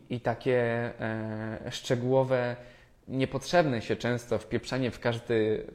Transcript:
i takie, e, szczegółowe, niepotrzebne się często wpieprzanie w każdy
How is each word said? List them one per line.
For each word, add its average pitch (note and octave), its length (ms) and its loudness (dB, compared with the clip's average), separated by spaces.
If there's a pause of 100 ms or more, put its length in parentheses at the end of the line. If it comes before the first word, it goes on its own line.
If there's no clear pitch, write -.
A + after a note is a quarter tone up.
i A#2+ 100 -2
takie, B2 360 0
e, A2 1160 -2
szczegółowe, B2+ 840 2 (520)
niepotrzebne C3 720 2
się A2 140 0
często A#2+ 420 0
wpieprzanie B2 540 -2
w - 80 -12
każdy A2+ 760 2